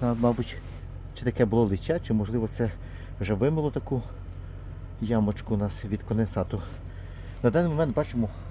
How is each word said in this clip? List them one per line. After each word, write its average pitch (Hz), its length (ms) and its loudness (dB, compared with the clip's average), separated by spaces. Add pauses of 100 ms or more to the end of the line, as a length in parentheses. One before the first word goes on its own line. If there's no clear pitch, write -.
на-, 120 140 4
мабуть, 120 420 2 (580)
чи - 100 -6
таке 123 200 4
було 113 200 6
лича, 104 360 2
чи, - 120 -2
можливо, 110 360 2
це 113 220 0 (500)
вже 101 140 2
вимило 147 360 2
таку 131 320 -2 (960)
ямочку 107 540 2
у - 20 4
нас 101 280 -2
від 101 180 -2
конденсату. 104 600 0 (800)
На 120 80 6
даний 170 200 4
момент 151 240 2
бачимо 120 340 0 (220)